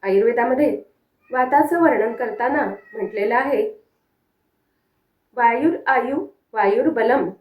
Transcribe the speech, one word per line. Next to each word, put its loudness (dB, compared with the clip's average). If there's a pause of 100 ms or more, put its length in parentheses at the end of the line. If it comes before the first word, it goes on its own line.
आयुर्वेदामध्ये 0 (500)
वाताचं 2
वर्णन 2
करताना -2 (280)
म्हटलेलं -4
आहे, 0 (1600)
"वायुर 2 (120)
आयु, 0 (280)
वायुर 2
बलम 0 (120)